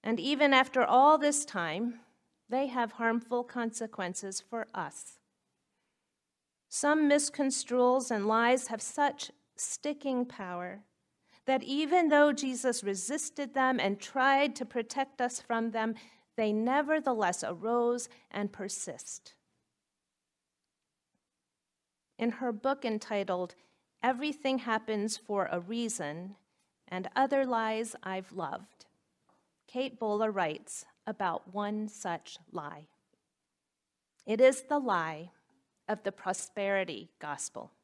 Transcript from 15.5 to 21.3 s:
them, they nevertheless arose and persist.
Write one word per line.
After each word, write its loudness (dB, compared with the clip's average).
them, -2
they 2
nevertheless 2
arose 0
and -4
persist. -10